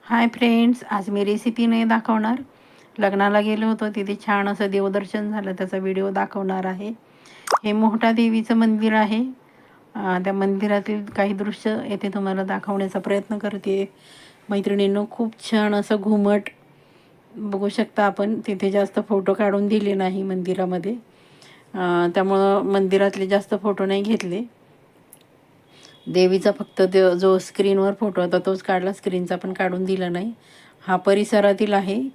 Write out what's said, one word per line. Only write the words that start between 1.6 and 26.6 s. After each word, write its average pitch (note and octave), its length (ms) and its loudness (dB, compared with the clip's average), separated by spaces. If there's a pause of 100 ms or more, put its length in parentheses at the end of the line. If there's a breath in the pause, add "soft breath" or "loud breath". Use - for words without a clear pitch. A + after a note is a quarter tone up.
नाही A3+ 180 2
दाखवणार. A3+ 580 0 (580 soft breath)
लग्नाला G3+ 420 4
गेलो G#3+ 260 0
होतो, A3 220 0
तिथे G#3 260 -4 (100)
छान G3+ 220 0
असं G3+ 220 -2
देवदर्शन G3+ 640 -2
झालं, G3+ 220 -4
त्याचा F#3 240 -6
व्हिडिओ F#3+ 320 -2
दाखवणार F#3+ 560 -4
आहे. F#3+ 260 -6 (720 loud breath)
हे G#3 80 0
मोहटा A3 400 2
देवीचं A3+ 420 2
मंदिर A3 400 2
आहे. G#3+ 260 2 (760 soft breath)
अं, F#3 280 -2
त्या G3 100 -2
मंदिरातील G3+ 720 0
काही G3+ 280 -2
दृश्य G#3+ 440 -4 (120)
येथे G3+ 200 -4
तुम्हाला F#3+ 340 -4
दाखवण्याचा G3 560 -4
प्रयत्न A#3 380 -2
करते. G3+ 560 -4 (560 loud breath)
मैत्रिणींनो, G3+ 600 0
खूप A3+ 220 -4 (180)
छान G#3 240 2
असं G#3 260 0
घुमट G#3 400 2 (960 soft breath)
बघू G3+ 340 -4
शकता G#3+ 340 -2
आपण. G3+ 440 0
तिथे G3 240 -2
जास्त G3 280 0 (100)
फोटो G3 240 2
काढून G3+ 340 0
दिले G3+ 260 0
नाही F#3+ 300 -2
मंदिरामध्ये, F#3 680 -2 (840 loud breath)
अं, F3 420 0
त्यामुळं G3 480 2
मंदिरातले G3 640 2
जास्त G3+ 360 0
फोटो G3 220 0
नाही G3 160 0
घेतले. G#3 600 -4 (1500 loud breath)
देवीचा F#3 440 4
फक्त - 300 -4